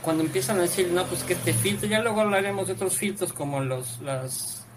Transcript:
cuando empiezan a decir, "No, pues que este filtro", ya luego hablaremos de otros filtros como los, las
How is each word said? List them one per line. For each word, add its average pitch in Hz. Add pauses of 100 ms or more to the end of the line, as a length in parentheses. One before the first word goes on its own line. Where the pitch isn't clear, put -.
cuando 160
empiezan 185
a -
decir, 175
"No, 180
pues 180
que -
este 170
filtro", 202
ya 214
luego 220
hablaremos 196
de 190
otros 185
filtros 202
como 143
los, 127
las 131 (100)